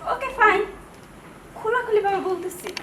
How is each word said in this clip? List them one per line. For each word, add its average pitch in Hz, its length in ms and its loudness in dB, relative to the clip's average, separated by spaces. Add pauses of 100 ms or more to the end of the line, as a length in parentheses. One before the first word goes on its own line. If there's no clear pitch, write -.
ওকে, 539 200 -2
ফাইন, 427 320 6 (920)
খোলাখুলিভাবে 427 640 2
বলতেছি। 370 480 -4 (160)